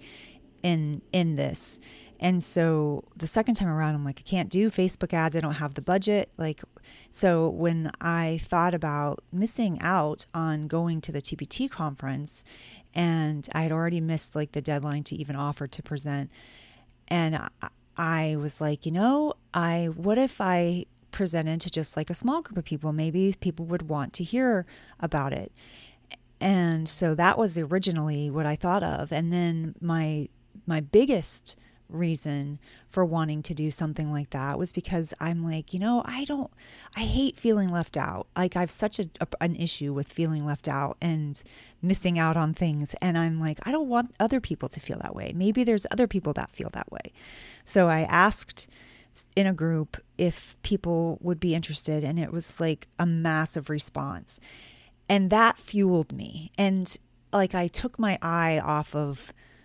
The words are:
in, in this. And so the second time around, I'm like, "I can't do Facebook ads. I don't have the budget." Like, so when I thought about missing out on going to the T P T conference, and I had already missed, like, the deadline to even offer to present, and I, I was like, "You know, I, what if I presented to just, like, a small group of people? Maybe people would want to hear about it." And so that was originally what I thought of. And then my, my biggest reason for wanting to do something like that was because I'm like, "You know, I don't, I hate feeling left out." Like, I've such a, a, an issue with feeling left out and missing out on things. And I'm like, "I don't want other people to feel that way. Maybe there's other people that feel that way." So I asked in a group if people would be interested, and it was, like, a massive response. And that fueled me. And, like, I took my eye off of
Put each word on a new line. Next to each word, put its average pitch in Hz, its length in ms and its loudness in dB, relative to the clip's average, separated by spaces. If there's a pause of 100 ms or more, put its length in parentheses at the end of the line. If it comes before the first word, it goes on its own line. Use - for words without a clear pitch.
(640)
in, 156 380 0 (100)
in 165 240 2
this. - 460 -2 (360)
And 180 240 2
so 156 600 2 (100)
the 165 140 -8
second 220 280 2
time 202 120 0
around, 156 280 0
I'm 147 100 -2
like, 139 160 -8
"I - 80 -18
can't 190 200 0
do 202 220 2
Facebook 185 420 0
ads. 160 220 2
I 165 60 0
don't 156 140 -2
have 147 180 -6
the 147 80 -10
budget." 196 560 2
Like, 156 240 -4 (500)
so 165 380 4
when 165 500 0
I 165 440 0
thought 175 300 2
about 147 480 -2 (120)
missing 196 480 0
out 165 520 0
on 156 360 -2
going 165 320 0
to - 100 -8
the 143 100 -4
T - 140 -8
P - 100 -8
T - 220 -4
conference, 139 800 -6 (480)
and 160 600 0
I 160 100 -2
had 160 100 0
already 165 260 0
missed, 160 340 -2
like, 151 200 -4
the 147 80 -4
deadline 147 420 -2
to 151 140 -8
even 143 180 -6
offer 143 320 -4
to - 160 -10
present, 143 480 -4 (760)
and 165 260 0
I, - 140 -6 (520)
I 160 360 0
was 147 240 -6
like, 151 240 -2
"You 160 80 -2
know, 269 400 2 (200)
I, 170 400 0
what 190 240 2
if 262 220 2
I 175 460 2 (260)
presented 165 500 0
to 175 80 -4
just, - 280 -4
like, 156 120 -2
a 175 40 -4
small 277 280 0
group 214 160 -10
of 165 60 -2
people? 156 300 -4
Maybe 160 480 2
people 170 240 -4
would 165 240 -4
want 147 240 -4
to - 100 -6
hear 226 420 2 (360)
about 143 320 -2
it." - 180 -8 (880)
And 170 480 2
so 165 280 0
that 170 220 6
was 190 200 2
originally 156 720 0
what 151 160 0
I 151 100 0
thought 185 280 2
of. 151 280 -2
And 165 220 0
then 165 480 0
my, 156 480 0 (360)
my 160 140 0
biggest 208 800 2 (320)
reason 151 680 -2 (280)
for - 160 0
wanting 160 380 0
to 156 120 -6
do 151 180 -2
something 151 400 -4
like 143 180 -4
that 139 300 -4
was 180 120 -4
because 170 480 -2
I'm 165 240 -2
like, 160 300 -6
"You 185 60 -2
know, 233 260 2
I 254 180 -6
don't, 277 280 -4 (440)
I 220 60 -6
hate 254 340 0
feeling 208 340 2
left 175 280 -2
out." 95 300 -4 (100)
Like, 180 180 0
I've 180 160 0
such - 280 -2
a, 175 100 -4 (100)
a, 165 80 -2 (140)
an 170 160 0
issue 147 340 -2
with 139 220 -4
feeling 156 320 0
left 147 240 -4
out 139 320 -2
and 156 400 -2 (400)
missing 180 380 2
out 160 180 4
on 160 160 4
things. 147 480 0
And 175 160 2
I'm 165 240 2
like, 156 220 -2
"I 247 80 -4
don't 294 180 0
want 240 300 0
other 233 200 2
people - 300 -4
to - 100 -12
feel - 200 -8
that - 160 -10
way. - 200 -8
Maybe 208 300 4
there's 220 260 4
other 240 160 4
people 170 260 -2
that - 180 -6
feel - 220 -8
that - 180 -10
way." - 200 -12 (540)
So 180 220 6
I 160 140 4
asked - 640 2 (680)
in 196 120 4
a 190 60 2
group 160 440 -2 (200)
if - 440 -2
people 170 600 0
would 175 180 -2
be 165 160 2
interested, 156 480 -2
and 160 160 -2
it 160 120 -2
was, - 280 -6
like, 160 280 -2 (100)
a 175 80 2
massive 160 640 0
response. 143 720 -6 (680)
And 196 220 4
that 226 280 6
fueled 185 560 2
me. - 440 -12
And, 190 400 2 (340)
like, 190 220 4
I 175 140 2
took - 320 -4
my 208 220 2
eye 165 380 2
off 151 360 -2
of 143 380 -4 (320)